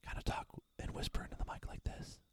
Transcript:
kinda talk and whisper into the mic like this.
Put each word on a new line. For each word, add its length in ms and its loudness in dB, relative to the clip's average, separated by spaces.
kinda 180 0
talk 240 4
and 120 -2
whisper 340 2
into 120 -6
the 140 2
mic 160 -6
like 180 -4
this. 340 -4